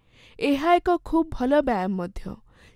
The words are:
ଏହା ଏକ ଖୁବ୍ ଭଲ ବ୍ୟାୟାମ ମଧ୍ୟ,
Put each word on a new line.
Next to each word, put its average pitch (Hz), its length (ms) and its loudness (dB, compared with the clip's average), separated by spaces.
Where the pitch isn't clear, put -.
ଏହା 285 360 2
ଏକ 349 220 2
ଖୁବ୍ 320 320 0
ଭଲ 254 220 -2
ବ୍ୟାୟାମ 202 340 0
ମଧ୍ୟ, - 400 -8